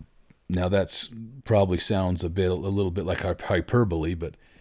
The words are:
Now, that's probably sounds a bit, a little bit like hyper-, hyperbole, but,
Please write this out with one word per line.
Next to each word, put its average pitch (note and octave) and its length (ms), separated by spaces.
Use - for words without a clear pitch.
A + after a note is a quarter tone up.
Now, F2+ 180
that's F#2+ 420
probably G2 320
sounds F#2 480
a F2 40
bit, F2+ 220
a F2+ 40
little G2 360
bit F2 140
like F2 160
hyper-, F2+ 240
hyperbole, F2 720
but, E2 200